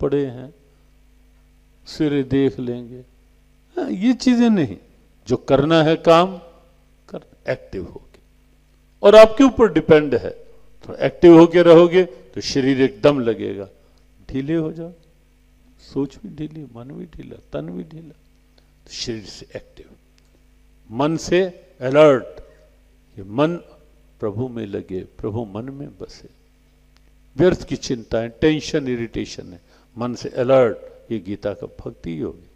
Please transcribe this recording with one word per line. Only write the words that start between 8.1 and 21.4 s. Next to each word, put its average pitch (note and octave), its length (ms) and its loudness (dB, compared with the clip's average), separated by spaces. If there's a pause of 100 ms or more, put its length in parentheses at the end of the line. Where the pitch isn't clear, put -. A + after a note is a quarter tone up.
और G#3 140 8
आपके A3 280 8
ऊपर A3+ 280 2
depend D3+ 420 2
है। - 300 -8 (440)
थोड़ा - 180 -6
active E3 320 8
होके E3+ 240 6
रहोगे E3+ 420 6
तो - 360 -14
शरीर C3 400 -2
एकदम C3 400 0
लगेगा। G2+ 480 -6 (600)
ढीले C3+ 240 -6
हो D#3+ 180 -6
जाओ, E3 200 -16 (1000)
सोच C#3 220 -8
भी G#3 120 -20
ढीली, D3+ 460 -16
मन A#2 100 -18
भी B2+ 200 -18
ढीला, - 320 -20 (160)
तन D3 160 -10
भी F3+ 140 -14
ढीला, D#3+ 300 -20 (760)
तो - 40 -20
शरीर A2+ 340 -12
से - 220 -20 (100)
active, - 300 -20 (1040)
मन C#3+ 260 -4
से F3 300 -2 (340)